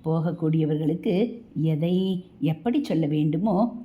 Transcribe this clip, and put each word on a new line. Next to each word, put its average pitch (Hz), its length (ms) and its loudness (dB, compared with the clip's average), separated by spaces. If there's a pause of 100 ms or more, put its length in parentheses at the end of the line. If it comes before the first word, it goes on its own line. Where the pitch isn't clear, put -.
போகக்கூடியவர்களுக்கு 160 1120 0 (500)
எதை 160 320 2 (460)
எப்படி 165 380 0
சொல்ல 165 260 0
வேண்டுமோ 156 480 0 (300)